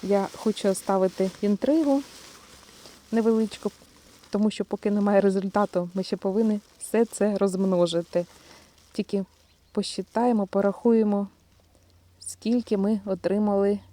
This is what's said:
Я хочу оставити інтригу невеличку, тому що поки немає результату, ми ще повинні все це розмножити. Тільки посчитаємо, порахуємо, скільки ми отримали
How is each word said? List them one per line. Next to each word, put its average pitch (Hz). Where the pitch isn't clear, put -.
Я 196
хочу -
оставити 190
інтригу 277
невеличку, 220
тому 208
що -
поки 202
немає 202
результату, 196
ми 185
ще 190
повинні 208
все 226
це 208
розмножити. 175
Тільки 196
посчитаємо, 214
порахуємо, 202
скільки 226
ми 202
отримали 202